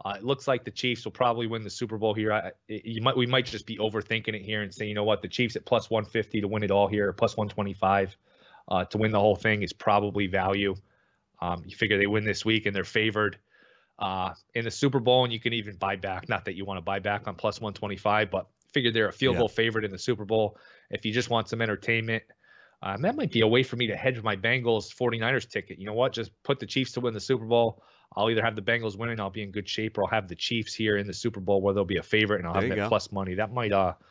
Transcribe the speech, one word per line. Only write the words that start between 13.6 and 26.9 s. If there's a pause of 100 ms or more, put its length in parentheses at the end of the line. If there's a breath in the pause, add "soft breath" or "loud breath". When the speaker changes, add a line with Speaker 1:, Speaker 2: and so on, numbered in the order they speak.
Speaker 1:
uh, (200)
in
the
Super
Bowl,
and
you
can
even
buy
back.
Not
that
you
wanna
buy
back
on
plus
one
twenty-five,
but (260)
figure
they're
a
field
Speaker 2:
Yeah.
Speaker 1:
goal
favorite
in
the
Super
Bowl. (340 loud breath)
If
you
just
want
some
entertainment, (600 soft breath)
um,
that
might
be
a
way
for
me
to
hedge
my
Bengals
forty-niners
ticket.
You
know
what?
Just (120)
put
the
Chiefs